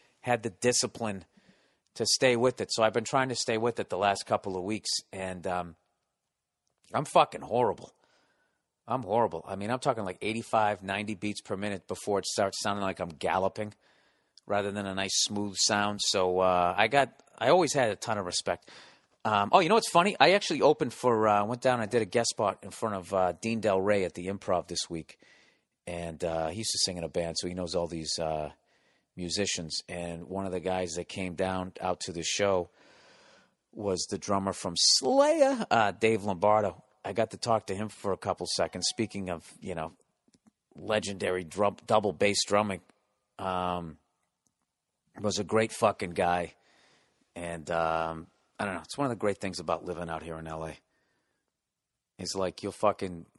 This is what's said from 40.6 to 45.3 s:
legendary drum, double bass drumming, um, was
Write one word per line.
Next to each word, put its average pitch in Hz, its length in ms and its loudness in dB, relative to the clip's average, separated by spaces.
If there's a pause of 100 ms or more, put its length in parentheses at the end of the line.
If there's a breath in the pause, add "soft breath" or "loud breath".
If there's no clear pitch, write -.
legendary 95 680 -2
drum, 101 420 0
double 107 280 2
bass 101 320 2
drumming, 101 360 0 (560)
um, 90 600 -4 (1200)
was 101 180 -2